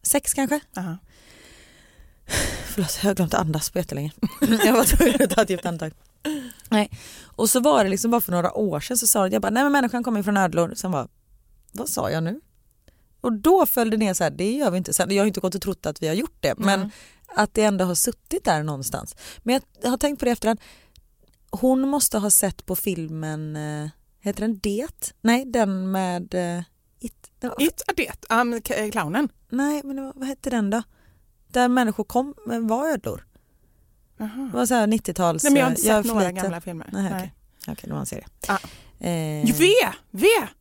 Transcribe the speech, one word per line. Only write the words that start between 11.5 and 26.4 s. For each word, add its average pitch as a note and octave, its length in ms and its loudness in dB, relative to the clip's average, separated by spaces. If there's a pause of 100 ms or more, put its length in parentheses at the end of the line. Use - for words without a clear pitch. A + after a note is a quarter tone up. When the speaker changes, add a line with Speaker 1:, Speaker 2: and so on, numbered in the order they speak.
Speaker 1:
vad - 180 -8
sa - 220 -2
jag D#3+ 120 -2
nu? G#3 180 -6 (800)
Och B3 120 -2
då D#4 320 4
föll A#3 240 0
det A3 80 0
ner G#3+ 160 0
så F3+ 100 0
här, D3+ 80 2
det F3 200 -2
gör C4+ 200 0
vi F3+ 60 0
inte. - 160 -4
Sen, F3+ 220 0
jag G3 80 6
har G#3+ 40 4
inte G3 120 0
gått F#3 160 -2
och F#3+ 60 -4
trott - 240 -6
att D#3 180 -4
vi D#3+ 40 0
har D#3 80 0
gjort B3+ 240 -4
det, C#3 180 0
men G3 220 2
Speaker 2:
Mm. G3+ 120 -4 (440)
Speaker 1:
att G#3 180 2
det A3 100 4
ändå G3+ 220 4
har F3+ 100 -2
suttit - 500 -4
där D#3 180 2
någonstans. C#3+ 520 -6 (280)
Men B3+ 180 0 (200)
jag A3+ 80 -2
har C4 80 0
tänkt C#4+ 220 -2
på C4 60 -4
det A#3+ 60 2
efterhand. A3+ 280 0 (880)
Hon B3+ 400 2
måste C#4 280 0
ha G#3 120 0
sett - 360 2
på F#3 100 -4
filmen, D#3 800 -6
eh, D3+ 340 -8 (300)
heter G3+ 220 -6
den G#3+ 180 -2
Det? G#3+ 640 -6
Nej, A#3+ 240 2
den G3 460 0
med, F3+ 420 -4
eh, F3 300 -4 (360)